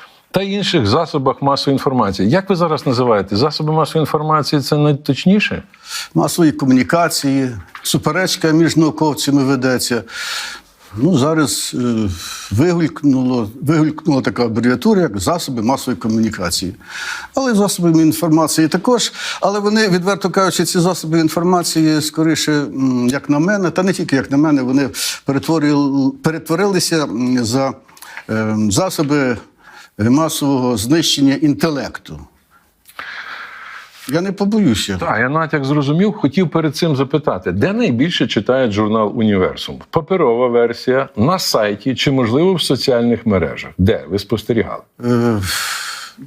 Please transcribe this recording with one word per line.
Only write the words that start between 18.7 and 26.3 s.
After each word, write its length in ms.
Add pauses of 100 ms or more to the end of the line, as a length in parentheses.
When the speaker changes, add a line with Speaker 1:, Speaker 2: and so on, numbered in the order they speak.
Speaker 2:
Але 200
вони, 280
відверто 420
кажучи, 340
ці 160
засоби 400
інформації, 840
скоріше, 500
м, 560
як 220
на 80
мене, 320
та 120
не 100
тільки 240
як 140
на 60
мене, 260
вони 260 (380)
перетворил-, 840
перетворилися, 960